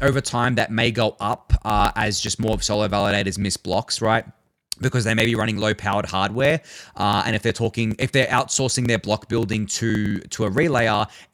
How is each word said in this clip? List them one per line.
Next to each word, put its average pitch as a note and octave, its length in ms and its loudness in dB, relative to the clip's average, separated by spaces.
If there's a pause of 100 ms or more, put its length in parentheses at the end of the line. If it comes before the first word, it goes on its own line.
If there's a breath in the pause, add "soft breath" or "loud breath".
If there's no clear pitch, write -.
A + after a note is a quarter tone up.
over C#3 180 0
time, B2 360 0
that G2+ 160 0
may A#2 180 2
go A2 300 0
up, G#2 340 0 (100)
uh, G#2 320 2
as G#2+ 240 0
just - 200 -4
more A2 200 0
solo G#2 280 0
validators G2+ 500 0
miss G2+ 180 -2
blocks, - 460 -4
right? A2 240 2 (560)
Because B2+ 220 0
they A2 100 0
may A2 120 2
be A#2 100 2
running A2 220 0
low-powered G#2 500 0
hardware, A2+ 520 0 (360 loud breath)
uh, G#2 320 2
and A2+ 80 0
if G#2 80 -2
they're A2+ 100 0
talking, A2+ 460 -2
if C3 120 -2
they're C3 140 2
outsourcing B2+ 640 0
their A2+ 100 2
block - 320 -2
building A2+ 380 0
to, G#2+ 520 -2
to - 260 -4
a G#2 40 0
relayer, A#2 580 2 (260 loud breath)